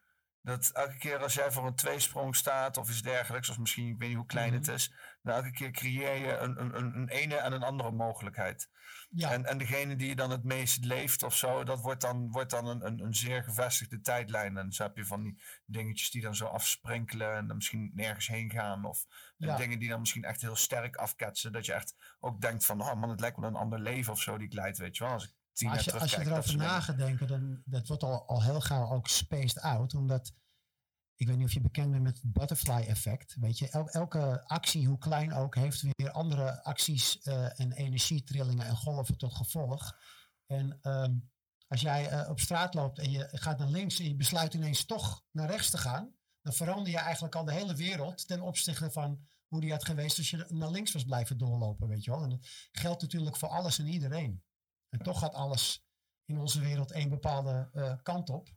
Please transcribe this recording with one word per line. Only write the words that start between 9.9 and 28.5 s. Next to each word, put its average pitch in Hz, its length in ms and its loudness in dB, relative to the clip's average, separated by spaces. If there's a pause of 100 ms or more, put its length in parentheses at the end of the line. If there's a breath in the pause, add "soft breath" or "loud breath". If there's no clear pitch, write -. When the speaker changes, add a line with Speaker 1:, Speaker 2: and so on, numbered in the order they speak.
Speaker 1:
die 131 120 0
je 135 80 0
dan 127 140 2
het 127 140 0
meest 127 420 2
leeft 131 380 2
of 123 120 0
zo, 127 280 4
dat 127 180 0
wordt 131 200 0
dan, 123 300 0
wordt 127 180 0
dan 120 180 0
een, 120 180 -4
een, 113 140 -2
een 107 160 0
zeer 123 280 0
gevestigde 117 580 0
tijdlijn. 107 560 0
En 95 160 -4
zo - 100 -2
heb 104 140 -4
je 104 80 -4
van 101 180 -4
die 101 180 -8 (240 loud breath)
dingetjes 110 460 -2
die 120 100 -4
dan 107 140 -2
zo 110 100 -2
afsprenkelen 110 880 -2
en 107 120 -4
dan 107 80 -4
misschien 104 380 -4
nergens 104 340 -2
heen 110 240 -2
gaan. 104 340 -2
Of - 200 -4 (320 loud breath)
en 156 100 -4
Speaker 2:
Ja. 147 100 0
Speaker 1:
dingen 120 220 -2
die 117 100 -2
dan 117 100 -2
misschien 113 240 -2
echt - 180 -6
heel 113 140 -4
sterk 120 400 0
afketsen. - 560 -4
Dat 110 140 -4
je - 80 -2
echt - 220 -4 (240 loud breath)
ook 113 220 -4
denkt 113 240 2
van, 104 160 2
"Oh 131 120 0
man, 113 160 -2
het 107 100 -4
lijkt 117 180 -2
wel 110 120 -2
een 110 60 -2
ander 110 240 -2
leven 117 340 -2
of 104 80 -2
zo 104 160 -2
die 107 100 -6
ik 95 60 -12
leid," 98 240 -2
weet 92 200 -6
je 110 60 -6
wel. 127 100 0
Als 107 100 -4
ik - 100 -14 (200)
tien 120 140 0
Speaker 2:
Maar 139 100 2
als - 80 2
Speaker 1:
jaar - 100 0
Speaker 2:
je, 226 60 0
als 147 100 2
je 110 60 2
Speaker 1:
terugkijk, 156 280 2
dat - 0 -
Speaker 2:
erover - 40 0
Speaker 1:
soort 160 380 2 (100)
dingen. 135 100 2
Speaker 2:
na - 0 -
gaat 131 200 2
denken, - 0 -
dan, 131 380 -2
dat 127 220 -2
wordt 147 160 -2
al, 131 240 0
al 120 160 4
heel 139 180 4